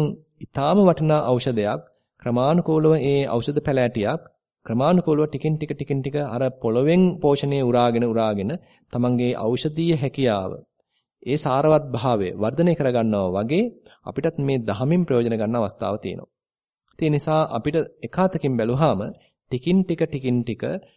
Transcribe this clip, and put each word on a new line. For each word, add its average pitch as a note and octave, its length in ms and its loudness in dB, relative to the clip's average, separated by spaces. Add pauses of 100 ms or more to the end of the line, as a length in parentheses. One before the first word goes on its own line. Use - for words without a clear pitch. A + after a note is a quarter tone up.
(360)
ඊටාම D3+ 420 -2
වටිනා D#3 460 4
ඖෂධයක් A#2+ 580 0 (400)
ක්‍රමානුකූලව D#3 760 2
ඒ C#3 260 2
ඖෂධ A#2+ 360 -2
පැලෑටියක් B2 640 0 (440)
ක්‍රමානුකූලව D3+ 560 2
ටිකින් D#3 320 -2
ටික D3+ 180 -6
ටිකින් C#3 280 -4
ටික C#3 220 -6
අර A#2+ 200 -4 (100)
පොළොවෙන් C3+ 500 2 (140)
පෝෂණය C#3 440 0
උරාගෙන A#2+ 440 2
උරාගෙන A2 460 0 (420)
තමන්ගේ B2 440 0
ඖෂධීය D#3 600 -2
හැකියාව A#2 560 -2 (680)
ඒ C3 140 -2
සාරවත් D3 520 2
භාවය A#2 440 0
වර්ධනය C3+ 420 0
කරගන්නවා A2+ 580 0
වගේ A#2 320 0 (420)
අපිටත් D#3+ 320 -4
මේ C#3 200 0
දහමින් B2 440 0
ප්‍රයෝජන A#2+ 320 0
ගන්න A2 220 -2
අවස්ථාව G2+ 400 -2
තියෙනවා. F2+ 360 -10 (640)
ඒ D#3 120 0
නිසා D#3 380 0
අපිට D3 280 -4 (240)
එකාතකින් E3+ 540 -2
බැලුවාම A#2+ 460 0 (500)
ටිකින් E3 280 0
ටික F3 240 -2
ටිකින් C3 360 -2
ටික A#2+ 240 -6 (340)